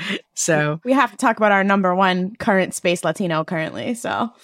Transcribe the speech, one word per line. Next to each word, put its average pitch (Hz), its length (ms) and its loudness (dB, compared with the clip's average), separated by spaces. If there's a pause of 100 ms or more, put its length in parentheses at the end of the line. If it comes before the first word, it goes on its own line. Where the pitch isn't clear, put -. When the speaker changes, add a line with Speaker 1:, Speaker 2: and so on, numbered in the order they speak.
(340)
Speaker 1:
So 151 500 0
Speaker 2:
We 254 100 0
have 262 180 2
to - 60 -20
talk 233 200 0
about 214 140 4
our 196 120 2
number 196 300 2
one 185 440 0
current 190 360 0
space 175 300 -2
Latino 170 400 -2
currently, 160 500 -6
so. 226 400 -4 (100)